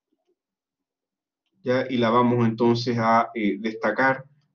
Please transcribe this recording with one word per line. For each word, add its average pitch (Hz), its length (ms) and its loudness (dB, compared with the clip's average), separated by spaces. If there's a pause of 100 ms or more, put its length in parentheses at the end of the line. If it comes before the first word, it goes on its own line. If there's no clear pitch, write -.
(1600)
¿Ya? 123 260 -2
Y 131 80 -4
la 117 120 0
vamos 120 360 2
entonces 117 540 0
a, 113 340 2
eh, 104 260 -2
destacar 113 640 -2 (280)